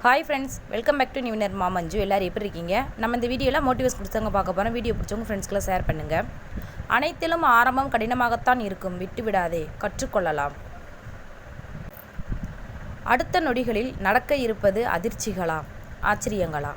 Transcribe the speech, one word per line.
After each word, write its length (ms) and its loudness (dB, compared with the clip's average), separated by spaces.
ஹாய் 240 6
ஃப்ரெண்ட்ஸ், 280 -2
welcome 300 2
back 140 0
to 100 -2
நியூ 160 -2
நேர் 180 0
மாமஞ்சு. 460 0
எல்லாரும் 240 2
எப்படி 160 -4
இருக்கீங்க? 280 -4
நம்ம 160 0
இந்த 140 0
வீடியோல 360 2
மோட்டிவேஷன் 340 2
புத்தகங்க 360 -2
பார்க்க 200 0
போறோம். 200 0
வீடியோ 180 0
பிடிச்சவங்க 320 -4
ஃப்ரெண்ட்ஸ்க்குலாம் 400 -2
ஷேர் 220 0
பண்ணுங்க. 260 0
"அனைத்திலும் 500 2
ஆரம்பம் 360 4
கடினமாகத்தான் 720 4
இருக்கும், 360 -4
விட்டு 260 -6
விடாதே, 340 2
கற்றுக்கொள்ளலாம்." 720 0
அடுத்த 320 2
நொடிகளில் 460 0
நடக்க 280 4
இருப்பது 360 2
அதிர்ச்சிகளா, 640 -2
ஆச்சரியங்களா? 640 -2